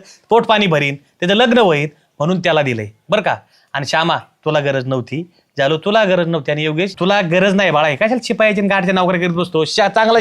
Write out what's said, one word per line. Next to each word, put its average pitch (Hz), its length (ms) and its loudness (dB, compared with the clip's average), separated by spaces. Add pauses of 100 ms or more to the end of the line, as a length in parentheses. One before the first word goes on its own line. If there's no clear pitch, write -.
(280)
पोट 226 180 2
पाणी 208 200 2
भरीन, 143 280 0
त्याचं 180 400 -6
लग्न 233 240 2
होईन 156 300 2 (300)
म्हणून 165 220 -2
त्याला 156 220 2
दिलंय 113 260 -4 (200)
बरं 202 140 0
का. 151 140 -2 (360)
आणि 139 140 -6
श्यामा, 160 300 0 (280)
तुला 151 160 0
गरज 135 260 -2
नव्हती, 131 360 -6 (360)
जालू 143 180 0
तुला 208 280 0
गरज 180 240 0
नव्हती, 156 220 -4
आणि 151 140 -4
योगेश 165 360 -4
तुला 196 200 2
गरज 185 340 2
नाही 196 160 2
बाळा, 151 180 2
हे 143 80 -2
कशाला 220 280 0
शिपायाची 214 360 0
आणि 202 80 0
गार्डच्या 190 260 0
नोकरी 180 240 0
करीत 175 160 -2
बसतो? 165 300 -2
शा-, 202 240 0
चांगला 220 320 2